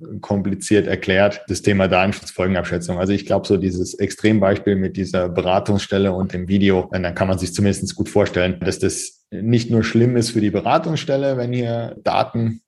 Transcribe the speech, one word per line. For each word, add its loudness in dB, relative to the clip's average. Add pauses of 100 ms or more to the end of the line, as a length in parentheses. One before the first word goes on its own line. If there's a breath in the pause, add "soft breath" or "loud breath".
(200)
kompliziert 0
erklärt, 2
das -4
Thema 4
Datenschutzfolgenabschätzung. 0
Also 0
ich -2
glaube, 0
so 4
dieses -2
Extrembeispiel 2
mit -2
dieser -2
Beratungsstelle 0
und -4
dem -6
Video, 4
dann -2
kann 0
man 0
sich -6
zumindest 0
gut -4
vorstellen, 2
dass -2
das -4
nicht 0
nur 2
schlimm 2
ist 0
für 0
die 2
Beratungsstelle, 0
wenn -4
hier -4
Daten -2